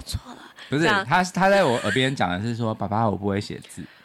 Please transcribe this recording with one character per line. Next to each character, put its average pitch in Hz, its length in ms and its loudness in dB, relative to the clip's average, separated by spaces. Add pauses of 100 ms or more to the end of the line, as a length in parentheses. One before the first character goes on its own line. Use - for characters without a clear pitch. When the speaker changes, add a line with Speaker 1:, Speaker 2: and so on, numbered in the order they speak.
Speaker 1:
错 - 280 -10
了。” - 60 -18 (300)
Speaker 2:
不 135 80 -4
是， 156 60 2
Speaker 1:
这 170 60 4
样。 202 160 2
Speaker 2:
他， 170 180 2
他 185 260 2
在 196 160 6
我 123 140 2
耳 107 140 -2
边 131 220 2
讲 98 160 0
的 90 120 -4
是 117 140 -4
说 110 180 -2
：“爸 101 140 -6
爸， 110 200 0
我 95 80 0
不 101 120 -4
会 101 120 0
写 - 180 -8 (100)
字。” - 140 -16 (220)